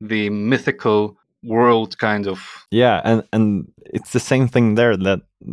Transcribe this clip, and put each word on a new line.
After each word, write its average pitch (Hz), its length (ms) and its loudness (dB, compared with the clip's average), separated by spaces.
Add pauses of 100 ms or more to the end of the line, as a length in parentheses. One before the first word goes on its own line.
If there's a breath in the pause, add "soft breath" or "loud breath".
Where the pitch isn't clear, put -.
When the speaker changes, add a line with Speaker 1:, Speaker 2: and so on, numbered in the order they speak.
Speaker 1:
the 107 280 -4
mythical 107 880 -2 (300)
world 113 520 2
kind 107 300 -2
of. 95 140 -8 (280)
Speaker 2:
Yeah, 113 360 2
and, 110 260 2
and 107 400 0 (140)
it's - 260 -8
the 127 80 -2
same 131 300 0
thing 117 260 2
there, 117 220 2
that, 92 240 0 (320)